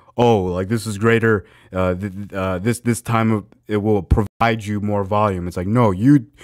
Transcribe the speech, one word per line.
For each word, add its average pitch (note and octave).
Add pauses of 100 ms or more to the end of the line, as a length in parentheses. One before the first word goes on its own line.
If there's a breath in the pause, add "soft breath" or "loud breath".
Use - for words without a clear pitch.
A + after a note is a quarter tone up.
(160 soft breath)
"Oh, A#2
like, F#2
this A2
is G#2
greater, A2+ (260 soft breath)
uh, F#2
th-, F#2+
th-, G2
uh, F#2+
this, A2
this A#2
time A2+
of, G#2 (200)
it G#2+
will G2+
provide A2+
you G#2
more G#2
volume." F#2+
It's -
like, F2+
no, A2+
you, A#2+ (180 loud breath)